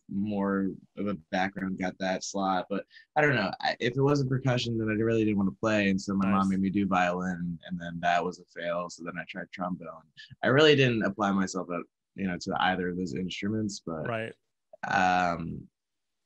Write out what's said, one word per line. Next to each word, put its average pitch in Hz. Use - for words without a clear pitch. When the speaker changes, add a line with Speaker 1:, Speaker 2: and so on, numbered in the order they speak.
Speaker 1:
more 98
of 98
a 101
background 95
got 92
that 92
slot, 95
but -
I 151
don't 147
know. 98
I, 78
if 123
it 139
wasn't 139
percussion, 123
then 110
I 107
really 113
didn't 104
wanna 98
play. 107
And 95
so 98
my 98
mom 98
Speaker 2:
Nice. 98
Speaker 1:
made 95
me 95
do 98
violin, 90
and 90
then 85
that 87
was 87
a 85
fail. 85
So 85
then 85
I 82
tried 87
trombone. 82
I -
really 147
didn't 120
apply 98
myself 92
at, 85
you 95
know, 90
to 87
either 92
of 90
those 87
instruments, 101
but 80
Speaker 2:
Right. 113
Speaker 1:
um, 90